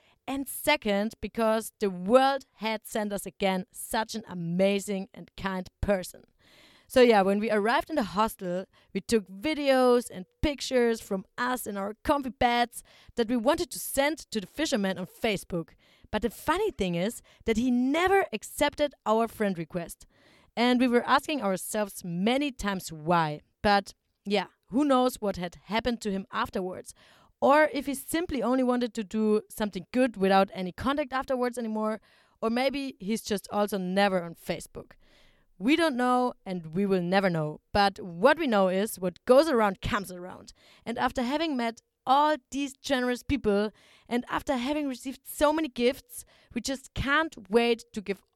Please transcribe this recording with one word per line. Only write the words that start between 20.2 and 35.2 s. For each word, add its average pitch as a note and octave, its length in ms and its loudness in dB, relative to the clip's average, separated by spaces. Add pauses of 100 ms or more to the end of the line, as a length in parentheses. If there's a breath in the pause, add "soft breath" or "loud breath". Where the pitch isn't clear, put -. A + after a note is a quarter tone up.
And B3 240 2
we C4 80 4
were A#3+ 180 2
asking C#4+ 360 2
ourselves G3 640 -4
many A3+ 480 0
times G3 400 -6
why. D#3 500 0 (200)
But G3+ 320 2 (320)
yeah, G3 220 0 (200)
who C4+ 180 0
knows B3+ 300 4
what G3 220 -4
had F3 280 -8
happened A3+ 360 -2
to G#3 100 -2
him F#3+ 200 -4
afterwards? G3 600 -6 (480 soft breath)
Or D4 300 6
if - 140 -6
he C#4 80 -4
simply C#4 500 -4
only B3+ 200 2
wanted B3 320 0
to A3+ 80 -6
do G#3+ 460 0
something G3+ 420 -6
good B3 260 2
without G3 360 4
any F#3 180 -8
contact C#4 420 -4
afterwards B3+ 440 -2
anymore, G#3+ 440 -4 (400 soft breath)
or A3+ 80 0
maybe C4+ 500 -2
he's G#3 220 -4
just - 300 -6
also G#3 260 -2
never F#3 460 2
on E3+ 120 -12
Facebook. - 560 -10 (640 soft breath)